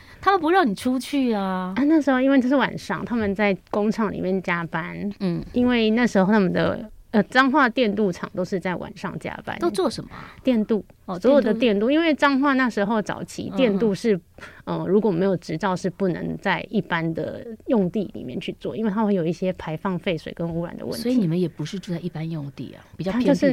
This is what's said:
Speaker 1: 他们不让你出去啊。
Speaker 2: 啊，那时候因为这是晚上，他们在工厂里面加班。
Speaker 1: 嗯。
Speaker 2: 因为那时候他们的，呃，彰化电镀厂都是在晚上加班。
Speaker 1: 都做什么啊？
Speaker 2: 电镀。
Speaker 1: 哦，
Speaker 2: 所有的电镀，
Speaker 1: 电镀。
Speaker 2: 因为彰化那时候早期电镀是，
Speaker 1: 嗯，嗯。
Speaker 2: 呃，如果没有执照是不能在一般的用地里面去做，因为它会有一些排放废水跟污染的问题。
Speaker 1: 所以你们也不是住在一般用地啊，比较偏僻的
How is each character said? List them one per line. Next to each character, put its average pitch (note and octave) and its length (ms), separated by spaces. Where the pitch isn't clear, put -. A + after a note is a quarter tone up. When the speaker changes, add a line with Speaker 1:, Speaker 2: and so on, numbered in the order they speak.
Speaker 1:
他 F#4+ 120
们 F#4+ 80
不 D#4 100
让 F4+ 180
你 F#3+ 60
出 B3+ 240
去 B3+ 340
啊。 F#3 440
Speaker 2:
啊， B3+ 80
那 D#4 160
时 C#4 100
候 B3+ 100
因 C4+ 100
为 C#4 100
这 B3 80
是 C#4+ 80
晚 A#3+ 200
上， F3 280
他 A3+ 100
们 G#3 180
在 G3+ 240
工 G#3 200
厂 G#3 220
里 E3 80
面 F#3 220
加 E3+ 220
班。 E3+ 440
Speaker 1:
嗯。 E3+ 200
Speaker 2:
因 B3 160
为 A3+ 220
那 A#3+ 140
时 G#3+ 140
候 F#3 120
他 A3 100
们 F3 120
的， F#3+ 380
呃， G#3+ 120
彰 C4 260
化 C4+ 180
电 A3 240
镀 G3+ 200
厂 - 240
都 F#3 80
是 F3 160
在 F3+ 160
晚 - 200
上 - 220
加 - 260
班。 - 140
Speaker 1:
都 F4 120
做 E4+ 180
什 - 160
么 - 80
啊？ - 180
Speaker 2:
电 A#3 200
镀。 A3 200
Speaker 1:
哦， F3+ 120
Speaker 2:
所 A#3 140
有 C#4+ 80
的 G#3+ 120
电 A3+ 220
镀， G3 40
Speaker 1:
电 - 20
镀。 A3+ 100
Speaker 2:
因 D4+ 100
为 E4 140
彰 C#4 240
化 C#4 140
那 C4 180
时 G3+ 140
候 G#3+ 180
早 - 220
期 - 320
电 A3 200
镀 G#3+ 160
是， G#3 220
Speaker 1:
嗯， F3 60
嗯。 E3+ 120
Speaker 2:
呃， D#3+ 80
如 F#3+ 140
果 G#3+ 100
没 F3 140
有 F#3+ 140
执 D#3+ 200
照 F#3 160
是 F3 160
不 G3 160
能 E3 320
在 F3+ 320
一 G#3 100
般 E3 340
的 - 300
用 G#3 240
地 G#3 240
里 G#2 80
面 B2 180
去 - 200
做， C3 160
因 A3 80
为 A3 80
它 A3 120
会 G3+ 100
有 E3 120
一 F3 60
些 F#3 220
排 D#3+ 220
放 F#3 220
废 F3 180
水 - 180
跟 E3+ 140
污 E3+ 160
染 - 120
的 - 100
问 - 80
题。 A#3 80
Speaker 1:
所 A#3 80
以 B3+ 60
你 G#3 100
们 E3 140
也 F3 80
不 D#3 180
是 F#3+ 140
住 F3+ 120
在 E3+ 60
一 E3+ 100
般 E3 220
用 D3 220
地 - 220
啊， - 40
比 D#3 60
较 F#3 80
偏 A#3+ 120
僻 G#3 60
的 F#3+ 60